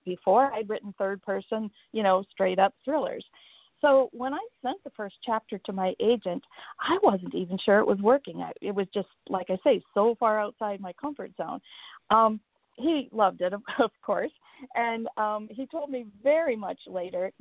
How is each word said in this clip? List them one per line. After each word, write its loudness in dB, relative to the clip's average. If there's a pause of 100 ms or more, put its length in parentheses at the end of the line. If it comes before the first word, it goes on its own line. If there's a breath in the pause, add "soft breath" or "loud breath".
before. 2
I'd -6
written -8
third -4
person, -6 (220 soft breath)
you -4
know, 4
straight 0
up 4 (100)
thrillers. -4 (560 soft breath)
So 6
when -6
I -6 (220)
sent -6
the -14
first -10 (100)
chapter -2
to -8
my 0
agent, 0 (380 loud breath)
I 0
wasn't 4
even -4
sure 6
it 4
was 2
working. 0
I, -10
it -6
was -2
just, -6 (200)
like -6
I -2
say, 4 (140)
so 2
far 2
outside -6
my -10
comfort -10
zone. -8 (500 loud breath)
Um, 4 (340)
he -2
loved 0
it, 0
of, -10
<laughs> -8
of 2 (120)
course. -4 (420 loud breath)
And, -2 (100)
um, -4
he -10
told -8
me -8 (160)
very 2
much -8
later -6 (100)